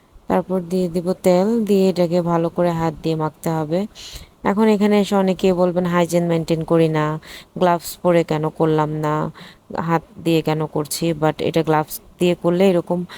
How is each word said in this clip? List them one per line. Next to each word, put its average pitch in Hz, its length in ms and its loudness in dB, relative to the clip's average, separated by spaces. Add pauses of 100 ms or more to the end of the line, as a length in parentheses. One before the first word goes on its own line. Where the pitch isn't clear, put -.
(280)
তারপর 185 340 -2
দিয়ে 180 280 -2
দিব 175 240 -2
তেল, 190 520 2
দিয়ে 196 240 2
এটাকে 175 320 0
ভালো 170 280 0
করে 175 220 0
হাত 165 220 -2 (100)
দিয়ে 160 120 -2
মাখতে 156 340 -4
হবে। 160 380 -2 (560)
এখন 208 240 2
এখানে 208 320 4
এসে 202 160 0
অনেকেই 190 360 2
বলবেন, 180 340 0
"হাইজিন 175 420 2
মেনটেন 165 360 0
করি 165 240 4
না, 156 320 -2 (380)
গ্লাভস 175 400 0
পরে 170 260 2
কেন 156 260 -2
করলাম 156 440 0
না, 156 380 -2 (460)
হাত 165 260 0 (200)
দিয়ে 165 180 2
কেন 156 240 -2
করছি?" 156 480 -4
But 151 260 -2
এটা 160 240 -2
গ্লাভস 156 360 -2 (200)
দিয়ে 175 160 0
করলে 175 340 2
এরকম 180 360 -2 (120)